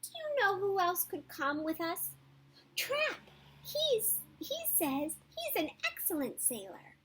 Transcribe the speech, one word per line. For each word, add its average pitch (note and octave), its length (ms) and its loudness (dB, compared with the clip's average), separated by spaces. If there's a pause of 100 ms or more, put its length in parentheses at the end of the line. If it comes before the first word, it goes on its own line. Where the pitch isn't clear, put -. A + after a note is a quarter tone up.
Do - 140 -10
you D5+ 280 0
know G4 160 4
who G4 200 2
else F4+ 240 4
could - 240 -6
come D4 360 -2
with D#4+ 180 0
us? E4+ 280 -2 (680)
Trap. D5 440 0 (420)
He's, D5 540 2 (240)
he C5+ 180 -4 (200)
says D4 360 2 (160)
he's D#5+ 340 -2
an D4+ 60 0 (160)
excellent - 560 -2
sailor. - 640 -4